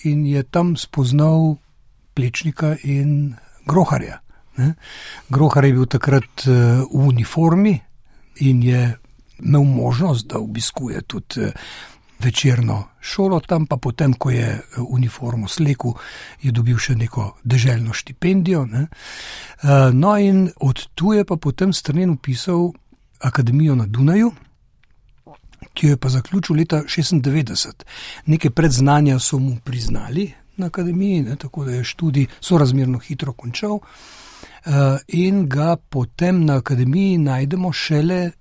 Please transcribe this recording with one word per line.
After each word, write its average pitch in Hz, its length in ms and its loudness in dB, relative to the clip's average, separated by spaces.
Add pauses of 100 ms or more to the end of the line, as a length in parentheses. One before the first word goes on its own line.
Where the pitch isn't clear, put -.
in 147 220 0
je 143 160 0
tam 175 340 0
spoznal 151 800 2 (580)
Plečnika 151 680 -2
in 143 520 -2 (320)
Groharja, - 540 0 (360)
ne. 143 180 2 (540)
Grohar 139 360 4
je 135 80 6
bil 127 140 2
takrat, 131 600 0
eh, 123 460 4
v 139 160 2
uniformi 165 720 2 (600)
in 131 220 4
je 123 360 2 (400)
imel 143 260 4
možnost, 123 640 0
da - 120 -8
obiskuje 110 640 -8
tudi, - 380 -10
eh, 104 120 -4 (720)
večerno 117 600 0 (160)
šolo 190 400 -2
tam, - 260 -2
pa 131 100 -4
potem, 131 360 0
ko 131 180 -2
je, 117 160 -2
eh, 107 160 -6 (260)
uniformo 120 600 -4
slekel, 143 440 -2 (500)
je 131 100 0
dobil 117 260 2
še 127 180 -2
neko 110 380 -6 (100)
deželno 117 480 2
štipendijo, 175 760 -2
ne. 123 220 -4
Eh, - 1040 0
no, 185 260 4
in 190 300 2 (120)
od 135 340 -2
tu 196 180 0
je 208 120 2
pa 190 120 -4
potem 165 360 -2
Strnen 160 440 -2
vpisal 175 560 -4 (480)
Akademijo 135 540 2
na 113 120 0
Dunaju, 160 460 2 (1400)
ki - 120 0
jo 147 40 4
je 139 60 2
pa 131 120 -4
zaključil 151 480 -2
leta 156 300 0
šestindevetdeset. 143 1000 -2 (420)
Nekaj 156 240 2
predznanja 143 680 4
so 135 200 -2
mu 131 260 -2
priznali 123 680 -4 (240)
na 185 100 -4
akademiji, 180 560 -2
ne, 120 140 -6
tako 139 280 -10
da 131 80 -4
je 123 120 -4
študij 139 420 -2 (140)
sorazmerno 131 580 2
hitro 139 340 -8
končal. 208 480 -8
Eh, - 1200 -4 (100)
in 185 400 0
ga 151 280 0
potem 165 680 -2
na 143 120 2
akademiji 143 640 0
najdemo 147 540 -2
šele 170 580 -2 (100)